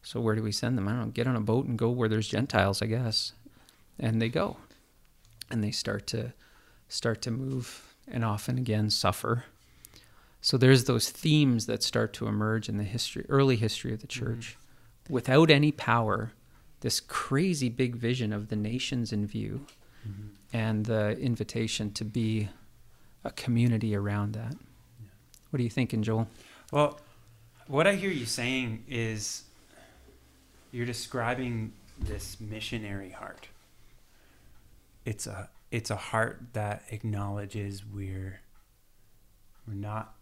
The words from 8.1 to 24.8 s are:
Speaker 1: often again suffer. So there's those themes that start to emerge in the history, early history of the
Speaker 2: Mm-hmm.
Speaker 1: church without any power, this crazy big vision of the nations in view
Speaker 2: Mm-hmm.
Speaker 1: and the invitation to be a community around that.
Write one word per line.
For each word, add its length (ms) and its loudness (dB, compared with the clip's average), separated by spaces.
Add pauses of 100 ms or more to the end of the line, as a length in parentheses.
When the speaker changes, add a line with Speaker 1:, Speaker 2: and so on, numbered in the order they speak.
Speaker 1:
often 340 -2
again 320 0
suffer. 540 0 (960)
So 180 0
there's 280 10
those 240 2
themes 560 4
that 180 -2
start 300 0
to 140 -4
emerge 420 0
in 80 -2
the 80 -2
history, 420 -6
early 300 6
history 360 -2
of 60 -6
the 80 -16
Speaker 2:
Mm-hmm. 180 -6
Speaker 1:
church 320 -6 (520)
without 420 6
any 220 8
power, 580 2 (480)
this 220 0
crazy 680 0
big 300 0
vision 340 0
of 160 -4
the 80 -4
nations 560 -2
in 160 0
view 380 -6 (420)
Speaker 2:
Mm-hmm. 200 -10 (280)
Speaker 1:
and 300 0
the 340 2
invitation 720 -2
to 140 -6
be 420 0 (800)
a 60 -6
community 680 2
around 380 0
that. 180 -6 (480)